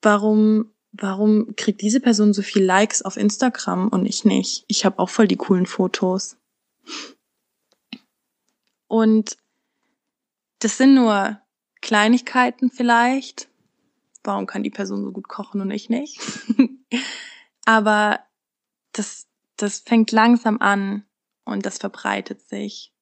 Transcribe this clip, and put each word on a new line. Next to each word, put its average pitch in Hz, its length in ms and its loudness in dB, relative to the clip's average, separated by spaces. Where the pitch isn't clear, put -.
Warum, 214 680 4
warum 208 640 0
kriegt - 260 -4
diese 214 180 0
Person 214 340 4
so 196 100 -2
viel 196 200 0
Likes 190 380 2
auf 190 160 -10
Instagram 202 680 -2
und 185 180 0
ich - 200 -4
nicht? 190 420 0
Ich - 180 -2
hab 190 140 0
auch 185 100 0
voll 220 180 2
die 185 100 0
coolen 185 280 0
Fotos.“ 185 720 -4
Und 220 500 2
das - 180 -4
sind 269 160 6
nur 214 480 2
Kleinigkeiten 247 880 2
vielleicht. 247 800 0
Warum 202 220 -6
kann 202 180 -8
die - 60 -4
Person 202 340 -8
so 196 80 -10
gut 196 160 -14
kochen - 340 -10
und 196 100 -6
ich 208 180 -10
nicht? 262 300 -6
<laughs> - 1080 -4
Aber 214 540 2
das, - 360 -10
das 202 240 -4
fängt 226 320 2
langsam 226 480 2
an 202 460 -2
und 98 200 -6
das - 120 -8
verbreitet - 680 -8
sich. 208 540 -12